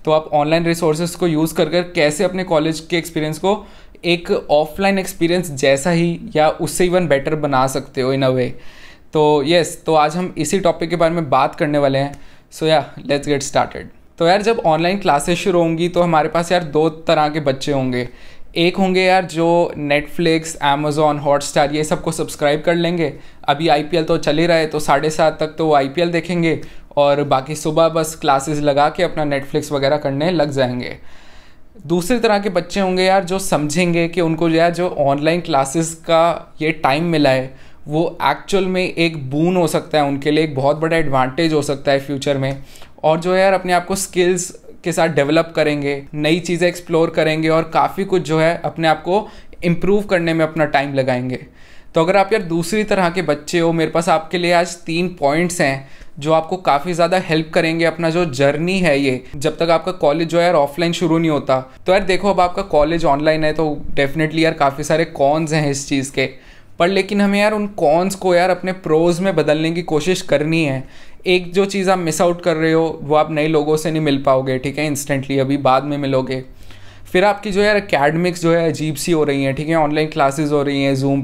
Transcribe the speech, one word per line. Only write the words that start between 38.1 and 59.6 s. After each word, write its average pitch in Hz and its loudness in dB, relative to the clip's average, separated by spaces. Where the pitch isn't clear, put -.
एक्चुअल 170 0
में 185 -2
एक 165 -2
बून 165 0
हो 175 2
सकता 156 -2
है 147 4
उनके 139 -2
लिए, 156 2
एक 151 -4
बहुत 139 2
बड़ा 165 0
एडवांटेज 135 0
हो 147 2
सकता 143 -2
है 139 4
फ्यूचर 139 -2
में। 135 -4
और 156 2
जो 180 -2
है 185 4
यार 190 4
अपने 180 0
आप 175 2
को 190 -2
स्किल्स 180 -2
के 175 -2
साथ 165 2
डेवलप 160 2
करेंगे, 143 -2
नई 151 0
चीज़ें 175 0
एक्सप्लोर 170 0
करेंगे 156 0
और 160 2
काफ़ी 151 0
कुछ 185 0
जो 156 0
है 160 2
अपने 160 -2
आप 160 2
को 190 -2
इम्प्रूव 185 2
करने 170 0
में 160 2
अपना 156 0
टाइम 143 0
लगाएंगे। 127 -2
तो 165 4
अगर 190 2
आप 196 2
यार 220 0
दूसरी 170 -2
तरह 190 0
के 180 -2
बच्चे 147 -2
हो, 165 2
मेरे 160 0
पास 165 0
आपके 160 0
लिए 175 2
आज 175 0
तीन 170 -4
पॉइंट्स 165 0
हैं 135 0
जो 151 0
आपको 160 0
काफ़ी 170 0
ज़्यादा 170 2
हेल्प 160 -2
करेंगे 165 2
अपना 165 0
जो 170 0
जर्नी 151 0
है 151 2
ये, 127 0
जब 151 -2
तक 165 0